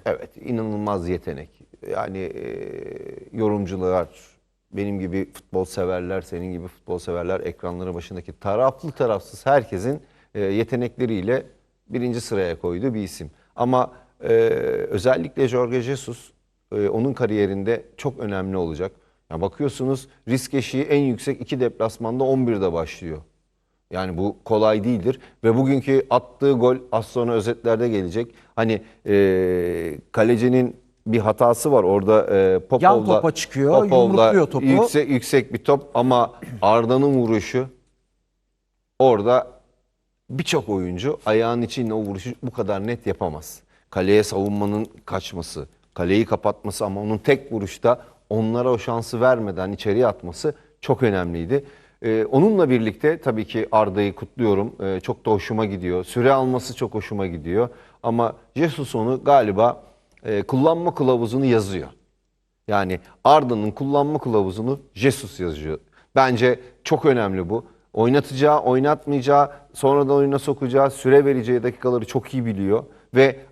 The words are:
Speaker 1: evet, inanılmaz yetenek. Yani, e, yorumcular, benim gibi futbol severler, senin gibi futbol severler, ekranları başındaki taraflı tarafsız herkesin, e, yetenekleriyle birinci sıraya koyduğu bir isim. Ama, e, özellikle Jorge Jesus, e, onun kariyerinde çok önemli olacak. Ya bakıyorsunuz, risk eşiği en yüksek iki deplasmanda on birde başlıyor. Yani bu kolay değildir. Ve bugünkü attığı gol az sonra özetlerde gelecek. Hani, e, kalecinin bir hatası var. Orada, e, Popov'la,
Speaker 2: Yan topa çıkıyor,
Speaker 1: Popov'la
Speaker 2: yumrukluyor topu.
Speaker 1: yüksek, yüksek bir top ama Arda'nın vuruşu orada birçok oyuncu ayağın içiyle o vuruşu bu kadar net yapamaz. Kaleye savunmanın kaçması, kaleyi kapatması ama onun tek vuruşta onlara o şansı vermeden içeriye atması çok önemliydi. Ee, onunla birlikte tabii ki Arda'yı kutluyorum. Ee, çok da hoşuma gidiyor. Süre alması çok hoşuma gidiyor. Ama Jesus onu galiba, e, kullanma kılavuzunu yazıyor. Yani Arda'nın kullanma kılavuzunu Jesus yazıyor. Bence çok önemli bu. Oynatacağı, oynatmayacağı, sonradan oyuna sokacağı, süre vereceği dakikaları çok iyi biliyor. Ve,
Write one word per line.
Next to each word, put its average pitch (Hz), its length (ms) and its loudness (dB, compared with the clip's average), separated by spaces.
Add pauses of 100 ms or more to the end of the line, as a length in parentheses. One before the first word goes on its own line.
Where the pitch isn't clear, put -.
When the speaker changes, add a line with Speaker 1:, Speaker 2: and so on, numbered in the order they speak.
Speaker 1:
evet, - 240 -6 (160)
inanılmaz 104 640 -4
yetenek. 80 400 -8 (420)
Yani, 95 260 -6
e, - 260 -10 (920)
yorumcular, 92 760 -2 (640)
benim 101 280 -6
gibi 92 340 -6
futbol 95 320 -6
severler, 90 560 -6
senin 90 300 -10
gibi 87 160 -10
futbol 90 320 -10
severler, 87 400 -6
ekranları 90 540 -8
başındaki 85 460 -14
taraflı 127 520 -2
tarafsız 110 540 -4
herkesin, 131 560 0 (340)
e, 104 60 -6
yetenekleriyle 113 1000 -2 (460)
birinci 123 320 -4
sıraya 90 380 -4
koyduğu 95 340 -4
bir 107 100 -6
isim. 85 280 -12 (240)
Ama, 127 360 0 (320)
e, 113 60 -2 (600)
özellikle 123 580 0
Jorge 123 340 -2
Jesus, 120 500 -10 (440)
e, 101 140 0
onun 127 240 0
kariyerinde 104 680 -2 (140)
çok 131 220 -8
önemli 95 380 -6
olacak. 85 340 -6 (400)
Ya 82 100 -8
bakıyorsunuz, 131 640 -4 (200)
risk 127 260 -4
eşiği 135 300 -4
en 147 180 2
yüksek 131 400 -4
iki 127 180 -6
deplasmanda 117 640 -2
on 131 240 2
birde 95 260 0
başlıyor. 82 440 -8 (760)
Yani 92 260 -6
bu 98 180 -4 (100)
kolay 107 380 2
değildir. 117 360 -2 (240)
Ve 113 120 4
bugünkü 135 540 2
attığı 135 440 0
gol 127 220 4 (160)
az 110 140 -2
sonra 120 280 -2
özetlerde 113 560 0
gelecek. 104 460 -4 (200)
Hani, 113 260 0 (260)
e, 90 880 0 (140)
kalecinin 120 640 2 (320)
bir 113 120 0
hatası 117 520 2
var. 113 120 6
Orada, 101 520 4
e, 95 240 4
Popov'la, 135 280 2
Speaker 2:
Yan 214 180 4
topa 160 260 4
çıkıyor, 139 420 0
Speaker 1:
Popov'la 139 320 6 (180)
Speaker 2:
yumrukluyor 143 240 6
topu. 135 180 -2
Speaker 1:
yüksek, 147 440 4
yüksek 131 440 0
bir 113 100 -8
top 139 300 2
ama 123 400 2 (280)
Arda'nın 120 520 4
vuruşu 123 540 0 (1300)
orada 123 480 4 (840)
birçok 127 400 -4
oyuncu 95 560 -4
ayağın 117 360 2
içiyle 117 320 -4
o 110 40 -4
vuruşu 101 320 -6 (140)
bu 123 80 -8
kadar 101 360 -6
net 117 200 -6
yapamaz. 82 540 -8 (280)
Kaleye 101 340 4
savunmanın 104 640 -2 (180)
kaçması, 85 640 -10 (260)
kaleyi 98 320 2
kapatması 104 600 -4
ama 98 160 -6
onun 107 160 -4
tek 135 340 0
vuruşta 113 500 -2 (280)
onlara 113 420 0
o 117 60 2
şansı 117 440 -6
vermeden 104 500 0
içeriye 110 360 0
atması 101 460 -6 (280)
çok 131 220 0
önemliydi. 92 600 -2 (360)
Ee, 110 240 0
onunla 160 440 4
birlikte 127 520 0
tabii 110 240 -2
ki 113 260 -4
Arda'yı 101 440 2
kutluyorum. 107 680 -2
Ee, 95 160 -4
çok - 260 -8
da 113 60 2
hoşuma 110 340 0
gidiyor. 90 380 -4
Süre 123 280 2
alması 127 440 0
çok - 180 -6
hoşuma 101 340 -6
gidiyor. 87 420 -2 (340)
Ama 117 300 0 (220)
Jesus 147 400 -4
onu 127 280 -2
galiba, 120 600 4 (400)
e, 104 200 -2
kullanma 165 520 0
kılavuzunu 127 500 0
yazıyor. 98 420 0 (800)
Yani 95 320 -2 (240)
Arda'nın 123 480 4
kullanma 143 480 -2
kılavuzunu 110 600 -2 (140)
Jesus 107 460 -2
yazıyor. 78 400 -6 (360)
Bence 123 440 4 (240)
çok - 220 -2
önemli 98 440 2
bu. 113 160 -4 (280)
Oynatacağı, 139 680 2
oynatmayacağı, 143 920 2 (220)
sonradan 143 420 2
oyuna 139 240 2
sokacağı, 135 520 2
süre 139 340 6
vereceği 123 380 0
dakikaları 123 420 -2
çok - 280 -6
iyi 123 120 -4
biliyor. 101 380 0 (320)
Ve, 135 200 6 (160)